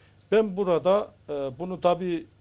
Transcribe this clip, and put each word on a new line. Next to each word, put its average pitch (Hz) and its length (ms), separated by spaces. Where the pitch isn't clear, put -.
Ben 208 260
burada, 185 560
e, 147 40
bunu 143 480
tabii 175 440